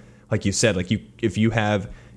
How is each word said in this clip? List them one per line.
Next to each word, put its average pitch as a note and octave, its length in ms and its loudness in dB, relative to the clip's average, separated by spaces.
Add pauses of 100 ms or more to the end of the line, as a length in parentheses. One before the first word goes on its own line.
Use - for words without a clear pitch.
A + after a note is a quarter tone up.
(320)
like G#2+ 120 0
you G2+ 60 0
said, G#2 240 2
like, F2+ 160 -2
you, G#2+ 80 0 (240)
if G#2 160 0
you A2+ 120 4
have G#2 380 0 (280)